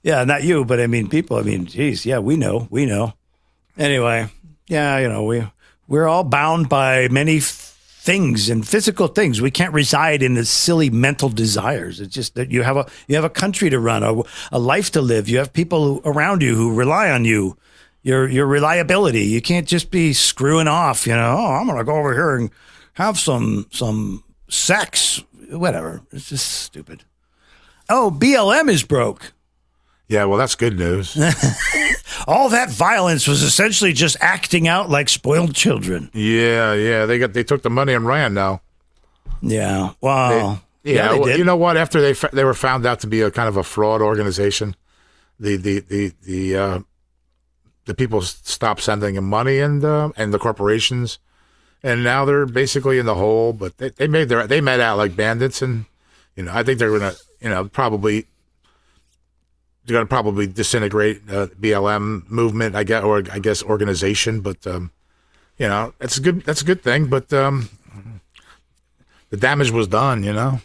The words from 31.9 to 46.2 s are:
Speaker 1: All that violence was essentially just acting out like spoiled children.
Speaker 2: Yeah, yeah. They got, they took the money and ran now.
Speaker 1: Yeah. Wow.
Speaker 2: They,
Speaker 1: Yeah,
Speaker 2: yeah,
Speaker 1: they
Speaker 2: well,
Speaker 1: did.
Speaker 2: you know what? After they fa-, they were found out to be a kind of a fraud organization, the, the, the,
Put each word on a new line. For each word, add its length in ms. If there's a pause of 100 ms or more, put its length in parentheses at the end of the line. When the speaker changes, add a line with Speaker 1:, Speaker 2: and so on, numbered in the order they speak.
Speaker 1:
All 220
that 200
violence 580
was 160
essentially 500
just 260
acting 480
out 220
like 180
spoiled 480
children. 580
Speaker 2:
Yeah, 600
yeah. 320
They 120
got, 140
they 140
took 160
the 80
money 240
and 120
ran 280
now. 280 (800)
Speaker 1:
Yeah. 500 (100)
Wow. 580 (240)
Speaker 2:
They, 120
Speaker 1:
Yeah, 100
Speaker 2:
yeah, 80
Speaker 1:
they 60
Speaker 2:
well, 100
Speaker 1:
did. 80
Speaker 2:
you 80
know 100
what? 220
After 240
they 120
fa-, 200
they 100
were 100
found 320
out 160
to 60
be 140
a 100
kind 160
of 80
a 80
fraud 380
organization, 720 (640)
the, 160
the, 240
the, 320 (120)